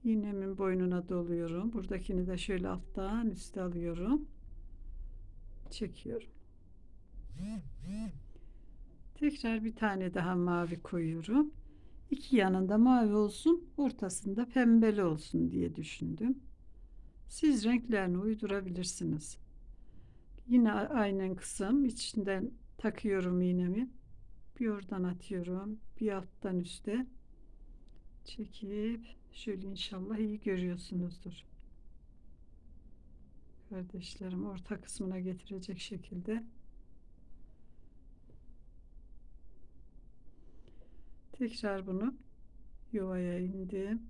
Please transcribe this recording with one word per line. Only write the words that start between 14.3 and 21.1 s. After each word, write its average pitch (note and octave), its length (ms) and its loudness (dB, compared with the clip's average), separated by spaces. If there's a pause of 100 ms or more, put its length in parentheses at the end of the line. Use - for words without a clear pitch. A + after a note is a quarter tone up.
pembeli A3+ 560 8
olsun E3 460 2
diye E3+ 260 2
düşündüm. E3+ 640 0 (880)
Siz C4 360 6
renklerini G#3+ 540 4
uydurabilirsiniz. F#3 1200 0 (1080)
Yine A#3+ 260 8
a-, G#3 160 2
aynen G3 460 2